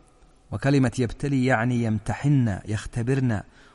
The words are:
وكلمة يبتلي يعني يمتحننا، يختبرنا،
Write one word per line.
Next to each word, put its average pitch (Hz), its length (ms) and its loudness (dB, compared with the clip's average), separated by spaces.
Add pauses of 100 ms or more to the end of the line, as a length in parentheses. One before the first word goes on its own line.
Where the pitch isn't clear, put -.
(500)
وكلمة 135 480 2
يبتلي 127 480 -2
يعني 120 380 0
يمتحننا، 113 800 0
يختبرنا، 120 800 -2 (300)